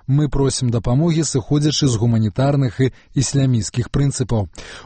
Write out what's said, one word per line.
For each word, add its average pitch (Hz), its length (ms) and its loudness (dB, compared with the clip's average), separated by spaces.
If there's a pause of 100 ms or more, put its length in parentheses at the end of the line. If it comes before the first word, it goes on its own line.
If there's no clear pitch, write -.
«мы 143 240 2
просім 131 400 0
дапамогі, 147 520 2
сыходзячы 147 640 0
з 123 80 2
гуманітарных 120 880 0
і 127 80 2 (240)
ісламісцкіх 127 800 0
прынцыпаў». 131 560 -2 (340)